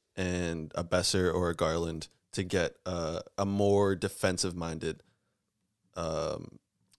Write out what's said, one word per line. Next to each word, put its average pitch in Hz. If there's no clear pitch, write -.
and 87
a 87
Besser 90
or 87
a 85
Garland 80
to 101
get 90
a, 85
a 98
more 101
defensive-minded, 87
um, 80